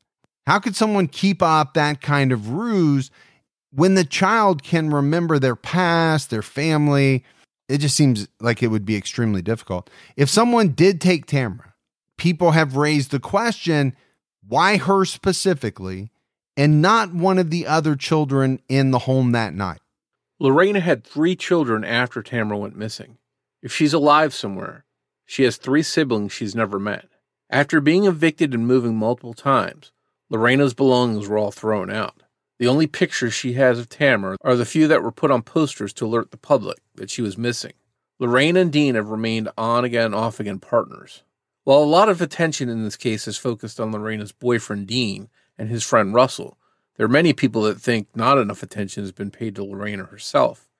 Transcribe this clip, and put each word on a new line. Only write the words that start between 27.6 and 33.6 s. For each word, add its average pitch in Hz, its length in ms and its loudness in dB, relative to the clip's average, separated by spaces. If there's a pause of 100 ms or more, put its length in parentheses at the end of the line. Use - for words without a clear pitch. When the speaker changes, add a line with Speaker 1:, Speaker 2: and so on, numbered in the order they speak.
Speaker 2:
being 170 240 2
evicted 160 480 0
and 117 140 -2
moving 120 280 0
multiple 117 380 -4
times, 120 580 -2 (380)
Lorena's 123 460 2
belongings 123 520 2
were 104 120 -2
all 104 120 -2
thrown 104 380 -4
out. 104 320 -8 (380)
The 120 80 0
only 147 200 2
pictures 127 460 -4
she 123 200 -6
has 127 260 2